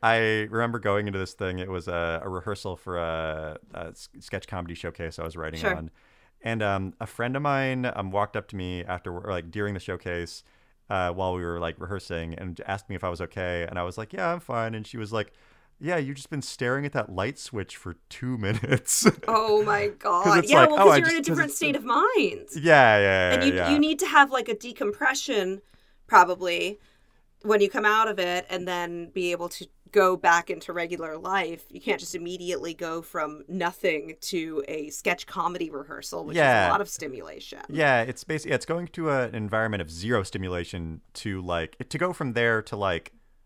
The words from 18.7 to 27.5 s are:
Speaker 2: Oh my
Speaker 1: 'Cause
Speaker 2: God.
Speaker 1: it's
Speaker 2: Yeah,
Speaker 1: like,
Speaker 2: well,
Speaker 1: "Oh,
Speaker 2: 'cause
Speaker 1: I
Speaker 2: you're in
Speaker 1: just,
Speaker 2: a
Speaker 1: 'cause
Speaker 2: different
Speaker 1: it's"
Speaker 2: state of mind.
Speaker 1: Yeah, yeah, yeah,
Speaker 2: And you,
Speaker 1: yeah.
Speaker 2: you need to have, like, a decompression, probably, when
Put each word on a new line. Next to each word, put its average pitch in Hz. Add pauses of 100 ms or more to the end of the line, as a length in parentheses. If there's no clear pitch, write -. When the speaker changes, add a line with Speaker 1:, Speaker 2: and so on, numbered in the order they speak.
Speaker 2:
Oh 220
my 208
Speaker 1:
'Cause -
Speaker 2:
God. 185
Speaker 1:
it's -
Speaker 2:
Yeah, 285
Speaker 1:
like, 127
Speaker 2:
well, -
Speaker 1:
"Oh, -
Speaker 2:
'cause 330
Speaker 1:
I -
Speaker 2:
you're 320
in -
Speaker 1:
just, -
Speaker 2:
a 330
Speaker 1:
'cause 285
Speaker 2:
different 311
Speaker 1:
it's" -
Speaker 2:
state 294
of 220
mind. 254
Speaker 1:
Yeah, 143
yeah, 131
yeah, 95
Speaker 2:
And 87
you, -
Speaker 1:
yeah. 90
Speaker 2:
you 294
need 311
to 370
have, 285
like, 247
a 214
decompression, 214 (480)
probably, 180 (600)
when 208